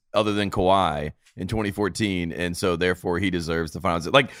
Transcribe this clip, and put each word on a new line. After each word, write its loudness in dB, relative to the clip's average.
other 2
than 0
Kawhi 2
in -6
twenty -2
fourteen, -2
and -4
so 2
therefore 0
he 0
deserves -2
the -10
Finals. -2
Like, 4